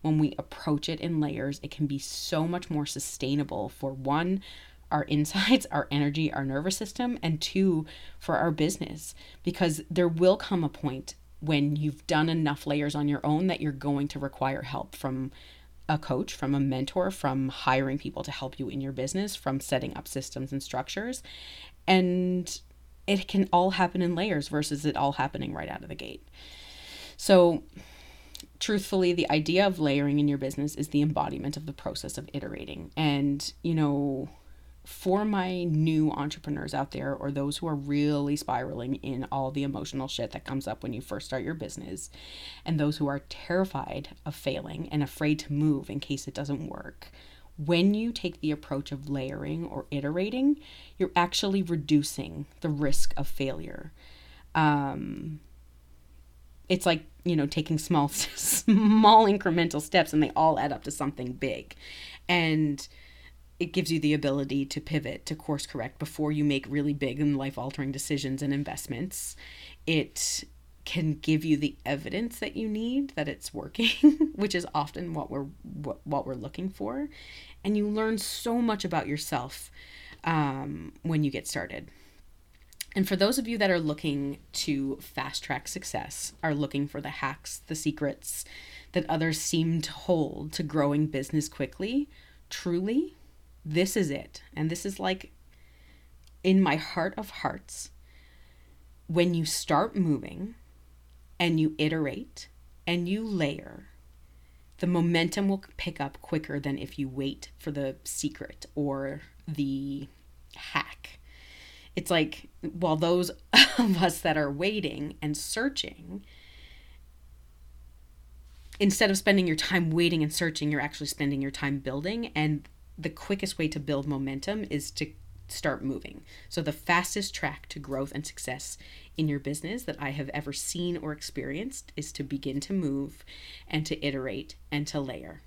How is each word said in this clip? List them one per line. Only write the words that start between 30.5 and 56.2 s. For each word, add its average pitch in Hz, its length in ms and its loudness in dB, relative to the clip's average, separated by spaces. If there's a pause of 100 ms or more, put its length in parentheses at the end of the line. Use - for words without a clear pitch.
is 156 140 -4
the 147 120 2
embodiment 147 560 0
of 156 80 -10
the 170 80 -10
process - 460 -8
of 151 160 -12
iterating. - 640 -8
And, 143 540 2 (120)
you 170 120 0
know, 143 540 0 (600)
for 190 340 0
my 185 420 0
new 156 480 4
entrepreneurs 147 600 -4
out 139 200 -2
there, 139 220 -4
or - 160 -4
those 143 280 -2
who 170 80 -4
are 156 80 0
really 143 600 2
spiraling 127 600 -2
in 131 340 -6
all 135 200 0
the 143 120 -2
emotional 139 460 -4
shit 117 220 -4
that - 160 -10
comes 135 200 -4
up 113 160 -6
when 120 120 -6
you 120 80 -8
first - 240 -8
start 131 160 -4
your 151 100 -4
business, - 580 -10 (540)
and 160 160 2
those 151 160 2
who 147 100 0
are 139 120 0 (100)
terrified - 800 -2 (160)
of 147 100 -6
failing 156 560 -6
and 151 120 0
afraid 151 380 0
to - 120 -8
move 147 380 2
in 127 100 -4
case - 260 -6
it 147 60 -10
doesn't 143 360 -4
work, - 420 -14 (480)
when 170 340 4
you 226 200 0
take 180 280 -6
the 156 100 0
approach 147 400 -4
of 143 200 -8
layering 147 560 -4
or - 240 -8
iterating, 196 680 0 (380)
you're 185 180 0
actually 190 480 4
reducing 151 840 2 (160)
the 160 80 0
risk 143 460 8
of 139 120 0
failure. - 640 -4 (600)
Um, 147 840 2 (1300)